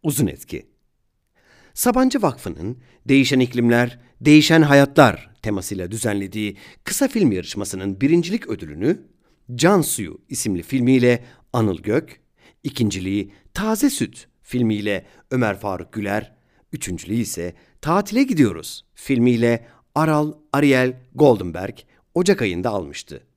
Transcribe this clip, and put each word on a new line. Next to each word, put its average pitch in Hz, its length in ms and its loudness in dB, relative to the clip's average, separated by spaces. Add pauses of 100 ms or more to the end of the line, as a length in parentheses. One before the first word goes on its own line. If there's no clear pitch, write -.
uzun 143 240 0
etki. - 420 -10 (1040)
Sabancı 254 480 0
Vakfı'nın 107 560 -4 (280)
Değişen 135 340 4
İklimler, 120 600 2 (220)
Değişen 151 400 8
Hayatlar 139 680 6 (120)
temasıyla 95 500 -6
düzenlediği 101 640 -6 (260)
kısa - 240 -2
film 196 240 2
yarışmasının 95 720 -6
birincilik 170 460 0
ödülünü 98 540 -4 (540)
Can 175 260 4
Suyu - 480 -8
isimli 101 340 -4
filmiyle 123 600 2 (300)
Anıl 107 240 0
Gök, 104 440 -6 (420)
ikinciliği 98 680 -6 (220)
Taze 220 360 -2
Süt - 380 -8 (140)
filmiyle 104 640 -4 (260)
Ömer 110 280 -2
Faruk 95 340 -8
Güler, 104 420 -6 (380)
üçüncülüğü 92 420 -8
ise 87 380 -6 (280)
Tatile 202 420 0
Gidiyoruz 135 680 0
filmiyle 120 720 0 (280)
Aral 151 380 0 (200)
Ariel 131 480 2 (140)
Goldenberg 95 640 0 (360)
Ocak 185 280 2
ayında 95 280 -2
almıştı. 87 540 -10 (140)